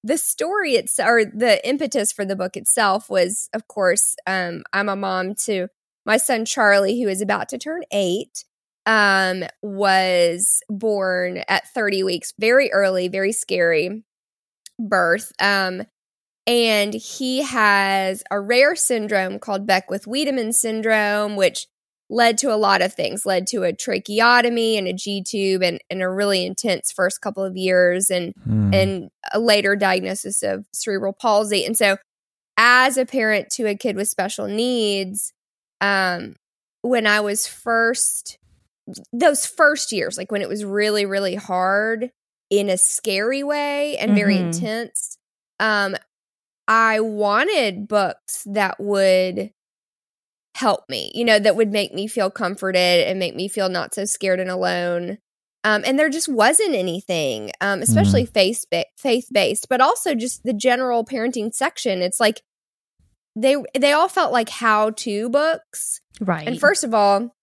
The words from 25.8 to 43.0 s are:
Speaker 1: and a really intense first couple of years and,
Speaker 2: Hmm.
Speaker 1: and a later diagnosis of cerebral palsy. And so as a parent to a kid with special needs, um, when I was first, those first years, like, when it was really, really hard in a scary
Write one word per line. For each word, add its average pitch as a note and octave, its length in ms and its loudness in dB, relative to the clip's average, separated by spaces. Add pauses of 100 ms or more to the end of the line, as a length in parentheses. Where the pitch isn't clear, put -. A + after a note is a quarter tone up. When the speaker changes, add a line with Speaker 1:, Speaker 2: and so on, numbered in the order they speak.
Speaker 1:
and F#3 140 -6
a F#3 80 -2
really G3 340 0
intense F#3 480 -4
first F#3+ 300 -2
couple G3 220 -6
of F#3 120 -8
years F#3 540 2
and, F3+ 320 -4
Speaker 2:
Hmm. G#2+ 320 2
Speaker 1:
and F#3+ 340 0 (240)
a G#3 60 0
later G#3 380 2
diagnosis F#3+ 680 -2
of G3 320 -4
cerebral G3 400 -4
palsy. G#3 500 0
And A3+ 120 -4
so G3 200 4 (640)
as B3 400 6
a B3+ 80 0
parent A3 460 0
to A#3 140 -4
a G3+ 100 0
kid G#3 200 -4
with F#3+ 120 -2
special G3+ 400 -4
needs, G#3 840 -2 (480)
um, F#3+ 540 0 (480)
when A#3 240 2
I G#3 140 4
was G#3 260 -2
first, - 880 -2 (800)
those C#4+ 320 2
first D4 460 2
years, F3 260 -4
like, F#3 120 -10
when G3+ 120 -4
it - 80 -6
was G#3 160 -6
really, G#3 400 0
really G3 300 -2
hard G#3 760 -2 (400)
in G3+ 180 2
a F#3 80 2
scary A3 640 -2